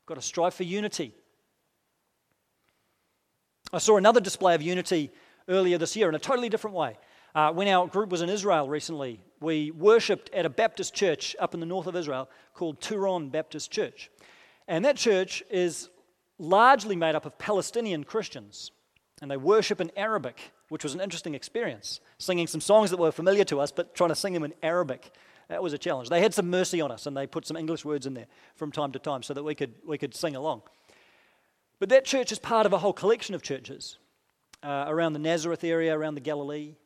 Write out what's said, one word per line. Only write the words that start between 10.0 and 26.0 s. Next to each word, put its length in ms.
at 120
a 40
Baptist 440
church 440
up 160
in 60
the 60
north 200
of 80
Israel 360
called 260
Turon 500
Baptist 400
Church. 400
And 160
that 100
church 540
is 400
largely 560
made 180
up 120
of 120
Palestinian 680
Christians, 680
and 80
they 60
worship 460
in 160
Arabic, 560
which 160
was 80
an 80
interesting 340
experience, 640
singing 280
some 140
songs 280
that 100
were 120
familiar 320
to 160
us, 100
but 240
trying 180
to 40
sing 160
them 140
in 80
Arabic. 480
That 120
was 120
a 40
challenge. 300